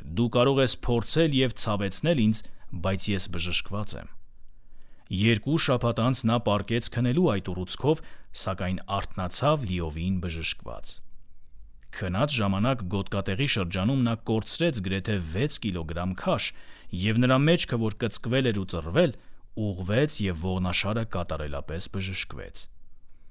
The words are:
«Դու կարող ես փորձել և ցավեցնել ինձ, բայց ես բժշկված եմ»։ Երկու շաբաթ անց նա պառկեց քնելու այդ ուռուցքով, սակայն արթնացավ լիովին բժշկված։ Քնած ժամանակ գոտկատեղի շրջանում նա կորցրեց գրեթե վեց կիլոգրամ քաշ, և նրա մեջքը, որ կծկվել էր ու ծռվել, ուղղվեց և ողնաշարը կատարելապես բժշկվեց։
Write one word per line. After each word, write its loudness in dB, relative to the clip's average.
«Դու 2
կարող 6
ես 4
փորձել 2
և 4
ցավեցնել 2
ինձ, 6
բայց 0
ես 2
բժշկված 0
եմ»։ -8
Երկու 2
շաբաթ 2
անց 2
նա 4
պառկեց 2
քնելու 2
այդ 2
ուռուցքով, 0
սակայն 0
արթնացավ 0
լիովին -2
բժշկված։ -6
Քնած -2
ժամանակ 2
գոտկատեղի 0
շրջանում 0
նա 2
կորցրեց 0
գրեթե 0
վեց 0
կիլոգրամ -2
քաշ, 0
և 0
նրա 6
մեջքը, 4
որ 0
կծկվել 0
էր 0
ու -2
ծռվել, 2
ուղղվեց 0
և 0
ողնաշարը 0
կատարելապես -4
բժշկվեց։ -6